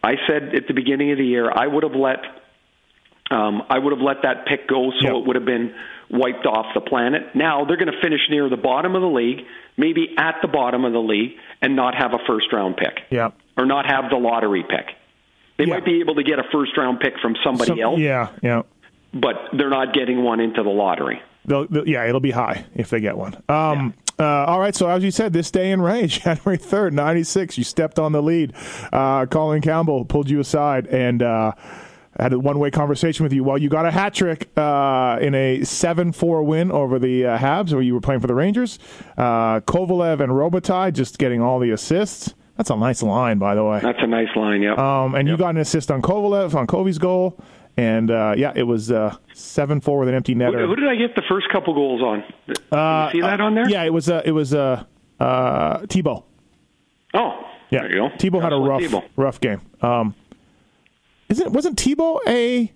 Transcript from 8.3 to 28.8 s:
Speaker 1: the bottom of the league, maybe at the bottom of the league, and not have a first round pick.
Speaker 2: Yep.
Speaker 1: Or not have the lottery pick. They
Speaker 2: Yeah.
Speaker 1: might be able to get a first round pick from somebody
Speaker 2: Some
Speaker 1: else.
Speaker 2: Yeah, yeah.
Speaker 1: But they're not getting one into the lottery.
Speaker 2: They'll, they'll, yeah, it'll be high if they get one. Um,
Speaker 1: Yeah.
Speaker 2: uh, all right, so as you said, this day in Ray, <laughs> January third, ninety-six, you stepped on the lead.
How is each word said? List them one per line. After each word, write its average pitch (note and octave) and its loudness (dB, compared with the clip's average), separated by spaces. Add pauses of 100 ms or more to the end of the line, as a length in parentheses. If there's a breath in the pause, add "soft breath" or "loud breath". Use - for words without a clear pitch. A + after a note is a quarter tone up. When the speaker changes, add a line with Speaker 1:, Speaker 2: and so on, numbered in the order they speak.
Speaker 1:
the B2 0
bottom D3 0
of F#3 2
the F#3 0
league, B2+ 0 (320 loud breath)
maybe D#3+ 0
at D#3+ 0
the F3 0
bottom B2+ 0
of A#2 0
the A#2 2
league, A2 0 (280 loud breath)
and C3+ 0
not B2+ 0
have B2 0
a A#2+ -2
first A2 0
round F#2+ 0
pick. - -4
Speaker 2:
Yep. A#2 0 (240)
Speaker 1:
Or B2+ 2
not C#3 0
have C3+ 0
the C3+ 2
lottery A2+ 2
pick. - -4 (640)
They D3 2
Speaker 2:
Yeah. F3 0
Speaker 1:
might F3+ -6
be E3+ 2
able D#3 -2
to D3 0
get C#3+ 2
a B2+ -2
first C#3+ 0
round B2+ 0
pick - -2
from A2+ -2
somebody B2+ 2
Speaker 2:
Some C#3 0
Speaker 1:
else. A#2+ 2
Speaker 2:
Yeah, C3 0 (160)
yeah. A#2+ 2 (520 soft breath)
Speaker 1:
But B2+ 0 (160)
they're C#3 0
not C3 0
getting B2+ 0
one A#2 0
into A2+ -2
the G#2 0
lottery. F#2+ -2 (240)
Speaker 2:
They'll, C#3+ -2
they'll, D3+ -2
yeah, B2 0
it'll B2 0
be C3 0
high A#2 -4 (100)
if A2+ -4
they A#2 -2
get G#2 -4
one. - -10 (140)
Um, D3 0 (260)
Speaker 1:
Yeah. D3 2
Speaker 2:
uh, - 0
all F3+ 2
right, G3 0
so F3+ 2
as F#3 2
you G3 0
said, A3 0
this E3+ 0
day F#3 2
in F#3 2
Ray, G3 2
<laughs> - -
January E3+ -2
third, G3 0
ninety-six, E3 0
you B2 -2
stepped D#3 -2
on D#3 2
the D3+ 2
lead. D#3 2 (400 loud breath)